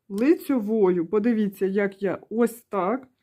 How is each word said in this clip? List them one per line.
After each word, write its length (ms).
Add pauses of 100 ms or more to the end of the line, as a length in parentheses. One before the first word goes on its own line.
лицьовою. 1000
Подивіться, 580
як 380
я 160 (100)
ось 320
так 460 (160)